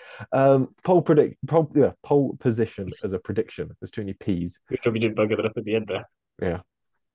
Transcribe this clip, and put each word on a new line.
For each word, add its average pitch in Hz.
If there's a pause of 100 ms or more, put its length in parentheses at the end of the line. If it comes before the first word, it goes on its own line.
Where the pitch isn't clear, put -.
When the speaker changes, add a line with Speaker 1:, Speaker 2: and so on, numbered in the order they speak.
(340)
Speaker 1:
Um, 135
pole 180
predict-, 151 (100)
pole, 156
yeah, 123 (120)
pole 143
position 107 (140)
as 95
a 92
prediction. 92
There's -
too 117
many 98
P's. 90
Speaker 2:
Good -
job 110
you 113
didn't 110
bugger 107
that 107
up 107
at 113
the 104
end 107
there. 98 (320)
Speaker 1:
Yeah. 87 (560)